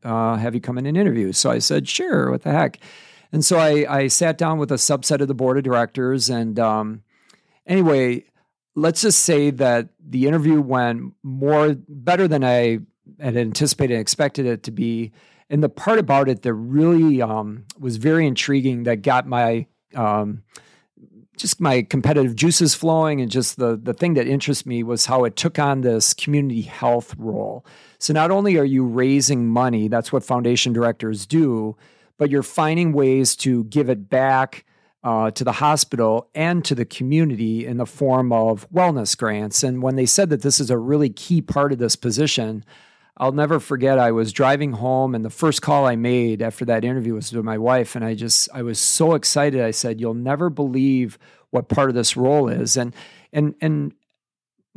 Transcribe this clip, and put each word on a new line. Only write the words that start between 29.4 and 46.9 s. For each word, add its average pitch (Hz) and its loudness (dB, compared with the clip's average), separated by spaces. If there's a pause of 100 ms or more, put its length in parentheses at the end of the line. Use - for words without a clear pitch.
money, 117 0
that's 117 -2
what 131 0
foundation 123 0
directors 113 -2
do, 117 0 (420)
but 147 0
you're 139 0
finding 160 0
ways 135 2
to 123 0
give 127 0
it 101 -4
back, 131 0 (380)
uh, 110 0
to - -6
the 123 -2
hospital 117 0
and 165 -2
to - -2
the 120 -2
community 123 -2
in 123 -6
the 123 -4
form 127 0
of 113 0
wellness 160 2
grants. 104 -4
And 127 -2
when 131 0
they 131 2
said 190 2
that 127 0
this 139 0
is 127 -2
a 123 2
really 143 2
key - -2
part 143 0
of 131 -2
this 120 -2
position, 113 -2 (520)
I'll 131 0
never 147 0
forget, 135 0
I 120 4
was 113 -2
driving 139 0
home, 127 -2
and 113 -4
the 110 -6
first - -2
call 143 2
I 123 2
made 117 0
after 113 -6
that 113 0
interview 120 -2